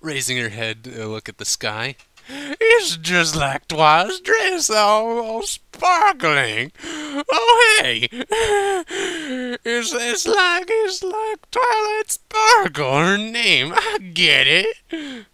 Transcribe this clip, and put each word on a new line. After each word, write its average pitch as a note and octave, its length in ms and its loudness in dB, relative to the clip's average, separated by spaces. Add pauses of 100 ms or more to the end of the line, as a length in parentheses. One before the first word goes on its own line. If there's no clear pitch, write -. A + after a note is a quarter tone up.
raising C3 380 -4
her A#2+ 100 -2
head A2 360 -6
to A#2 220 -10
look A2 220 -10
at G#2+ 100 -16
the G#2+ 60 -12
sky. A2+ 520 -6 (320)
It's D4 680 2
just E3 380 0
like C#3+ 320 -2
Twilight's E3+ 540 4
dress, F#4+ 500 0
all, G#3+ 480 2
all A3+ 240 -6
sparkling. E3+ 1300 0 (140)
Oh, E4 1000 2
hey! - 280 -2
It's, E4 1800 -4
it's B3+ 340 -4
like, F#4 420 0
it's G#4+ 340 -2
like G#4+ 480 -6
Twilight A4 600 -2
Sparkle, G4 880 0
her F3+ 220 2
name. G#3 560 0
I G#4+ 240 0
get D#3+ 480 2
it. B3+ 880 -2